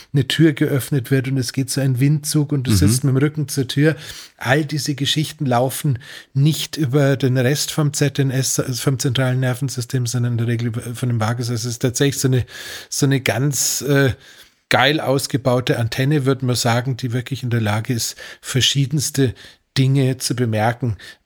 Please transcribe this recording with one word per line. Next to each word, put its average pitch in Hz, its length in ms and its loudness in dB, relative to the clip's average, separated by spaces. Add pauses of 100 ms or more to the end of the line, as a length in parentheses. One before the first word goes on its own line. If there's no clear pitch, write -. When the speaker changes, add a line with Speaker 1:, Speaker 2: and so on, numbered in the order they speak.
(140)
Speaker 1:
eine 139 140 2
Tür 156 260 4
geöffnet 139 560 -2
wird 135 180 0
und 135 100 -2
es 123 140 -4
geht 135 200 -4
so 135 100 -2
ein 131 180 2
Windzug 147 520 2
und 131 160 -2
du 117 40 2
Speaker 2:
Mhm. 107 40 4
Speaker 1:
sitzt 101 280 4
mit 131 120 2
dem - 20 2
Rücken 147 300 0
zur 135 200 -2
Tür. 151 280 2 (420)
All 147 280 0
diese 147 280 -4
Geschichten 139 540 -2
laufen 123 500 0 (380)
nicht 143 420 0
über 139 400 2
den 131 220 2
Rest 131 320 0
vom 147 200 0
Z 143 280 0
N 139 100 2
S, 131 300 -2
also 131 220 -4
vom 135 180 0
zentralen 127 400 0
Nervensystem, 127 640 -2
sondern 120 280 -2
in 117 40 0
der 117 100 -2
Regel 117 200 0
über, 120 140 -6
von 120 280 -4
dem 120 100 0
Vagus. 117 300 -2
Also 120 180 -4
es 120 80 -6
ist - 60 -12
tatsächlich 135 400 0
so 139 80 2
eine, 127 160 2 (440)
so - 160 -2
eine 135 160 2
ganz, - 600 0
äh, 139 320 2 (560)
geil 135 300 4
ausgebaute 127 800 0
Antenne, 131 460 0
würde 131 200 0
man 123 100 2
sagen, 123 420 0
die 117 160 -4
wirklich 123 300 -6
in 123 60 -4
der 113 120 2
Lage 110 320 0
ist, - 220 -4 (260)
verschiedenste 135 920 0 (440)
Dinge 131 400 4
zu - 180 -4
bemerken. 113 640 0 (280)